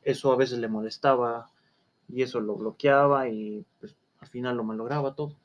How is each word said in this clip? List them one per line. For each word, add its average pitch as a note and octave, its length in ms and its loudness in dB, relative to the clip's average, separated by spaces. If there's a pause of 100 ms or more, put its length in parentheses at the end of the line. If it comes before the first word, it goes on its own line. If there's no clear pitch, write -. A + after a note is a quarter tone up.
eso C3+ 280 2
a B2+ 40 6
veces B2 240 2
le A2+ 80 -2
molestaba A#2 800 0 (600)
y B2+ 140 0
eso B2 180 -2
lo G#2 140 -2
bloqueaba C#3 720 2
y, G#2+ 360 -8 (140)
pues, - 160 -18 (240)
al - 80 -20
final B2 300 -4
lo A#2 60 -2
malograba B2+ 520 -4
todo. D3 300 -8